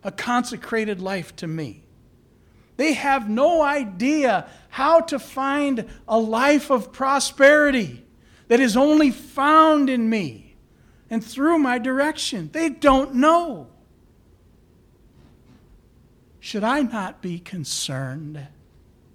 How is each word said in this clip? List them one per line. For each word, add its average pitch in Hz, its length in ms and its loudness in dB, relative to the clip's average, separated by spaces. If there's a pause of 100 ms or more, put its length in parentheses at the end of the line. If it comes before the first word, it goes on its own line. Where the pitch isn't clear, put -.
a 196 80 -8
consecrated 220 920 -4
life 185 360 -8
to 180 100 -10
me. 156 380 -10 (920)
They 294 180 0
have 269 340 -2
no 302 340 2
idea 262 840 -2 (220)
how 302 300 4
to 311 180 -6
find 269 680 -4 (220)
a 214 100 2
life 247 520 0
of 247 220 0
prosperity 269 1120 2 (440)
that 233 120 4
is 233 160 2
only 302 340 6
found 302 800 2
in 240 220 0
me 160 460 -6 (520)
and 226 160 -6
through 320 340 0
my 254 200 0
direction. 262 760 -4
They 330 160 -2
don't 269 460 2
know. 294 540 0 (2750)
Should 208 260 -8
I 269 180 0
not 214 400 -8
be 175 160 -8
concerned 147 1080 -10 (680)